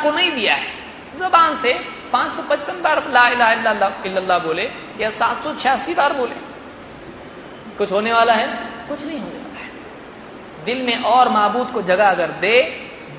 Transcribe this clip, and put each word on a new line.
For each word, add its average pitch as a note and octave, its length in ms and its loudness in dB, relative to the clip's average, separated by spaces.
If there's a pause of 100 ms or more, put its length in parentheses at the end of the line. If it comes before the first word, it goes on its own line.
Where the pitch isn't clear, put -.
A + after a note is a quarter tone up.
کو D4+ 80 4
نہیں E4+ 200 2
دیا F#3+ 300 2
ہے۔ - 60 -8 (520)
زبان E4 440 4
سے B3 160 2 (320)
پانچ C#4 260 0
سو D#4+ 120 -6
پچپن E4+ 340 -2
بار D#4 140 4 (100)
لا B3 200 6
الہ A#3+ 180 2
الا A3+ 260 4
اللہ، G#3 140 2
الا G3 320 -2
اللہ F#3 160 2 (100)
بولے E3 260 -2 (300)
یا G#3+ 200 0
سات A#3+ 240 2
سو D4+ 180 -4
چھیاسی C4+ 340 0
بار C#4+ 160 4
بولے، C4+ 240 -2 (1400)
کچھ G3 160 -2
ہونے G#3+ 200 2
والا A#3 240 6
ہے؟ A3+ 100 2 (420)
کچھ D4 140 -6
نہیں D4+ 160 -8
ہونے F#3+ 200 -10
والا - 260 -14
ہے۔ - 60 -14 (960)
دل B3+ 160 -2
میں A#3+ 200 0
اور A#3+ 240 6
معبود A3 460 2
کو A3+ 80 -2
جگہ F#3 220 4
اگر F3+ 280 4 (120)
دے، A3+ 200 6 (560)